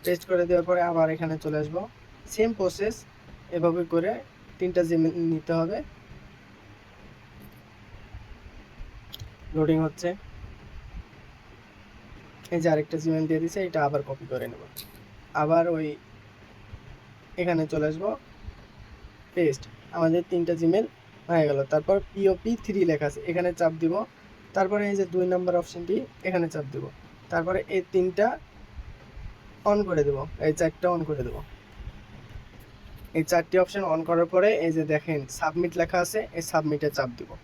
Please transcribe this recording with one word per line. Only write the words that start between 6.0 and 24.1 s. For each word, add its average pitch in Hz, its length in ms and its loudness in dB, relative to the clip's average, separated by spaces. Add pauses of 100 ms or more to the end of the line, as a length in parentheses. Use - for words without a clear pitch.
লোডিং 160 300 4
হচ্ছে, 170 220 -4 (2500)
এই 170 80 0
যে 170 100 4
আরেকটা 151 300 0
Gmail 160 280 0
দিয়ে 160 140 2
দিছে, 165 140 -4 (100)
এটা 160 200 -2
আবার 147 200 0
কপি 135 240 -10
করে 123 200 -4
নেব। - 100 -16 (800)
আবার 165 220 4 (120)
ওই 156 100 -2 (1600)
এখানে 170 200 2 (100)
চলে 151 180 0
আসবো, 175 180 -4 (1300)
পেস্ট, 151 280 2 (340)
আমাদের 165 340 4
তিনটা 175 300 2
Gmail 175 260 4 (440)
হয়ে 165 180 4
গেল। 139 100 2 (140)
তারপর 151 240 4 (160)
পিওপি 196 400 2 (120)
থ্রি 196 160 0 (100)
লেখা 151 200 2
আছে, - 100 -12 (100)
এখানে 175 200 2 (100)
চাপ 165 120 4 (100)
দিব। 165 120 2 (640)